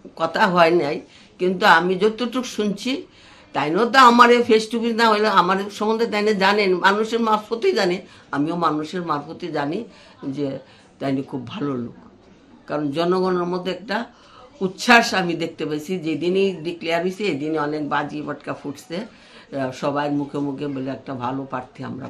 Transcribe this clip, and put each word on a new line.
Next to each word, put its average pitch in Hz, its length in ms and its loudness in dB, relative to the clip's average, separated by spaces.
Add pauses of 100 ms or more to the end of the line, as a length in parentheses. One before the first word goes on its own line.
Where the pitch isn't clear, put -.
(160)
কথা 180 300 0
হয় 175 240 6
নাই, 165 300 2 (380)
কিন্তু 185 280 2
আমি 180 280 6
যতটুকু 220 480 0
শুনছি, 240 640 -4 (460)
তাইনও 165 380 0
তো 262 80 4
আমার 240 320 10
এই 240 80 6
face 220 340 2
to 233 60 0
face 226 180 -2
না 226 140 4
হইলে 214 180 2
আমার 190 280 4 (140)
সম্বন্ধে 220 360 -2
তাইনে 208 280 0
জানেন, 196 400 2
মানুষের 208 460 2
মারফতই 226 520 0
জানে, 196 280 0 (320)
আমিও 151 240 -2
মানুষের 160 460 -2
মারফতই 160 460 -6
জানি 156 360 -4 (400)
যে 139 340 -6 (400)
তাইনে 139 240 -2
খুব 131 240 -10
ভালো 139 280 -6
লোক। 120 200 -8 (720)
কারণ 147 240 -4
জনগণের 180 540 0
মধ্যে 180 280 -4
একটা 208 320 -6 (560)
উচ্ছ্বাস 220 540 2
আমি 175 200 0
দেখতে 160 320 -6
পাইছি, 151 320 -4
যেদিনই 175 580 0
ডিক্লেয়ার 165 460 -4
হয়েছে, 185 220 -4
এদিনই 156 340 -2
অনেক 147 300 -4
বাজি 147 380 -4
পটকা 143 280 -8
ফুটছে, 143 420 -12
আহ, 139 760 -10
সবার 147 400 -2
মুখে 143 260 -4
মুখে 143 280 -6
বলে, 135 240 -6
"একটা 131 240 -10
ভালো 131 300 -6
প্রার্থী 131 400 -12
আমরা 123 260 -10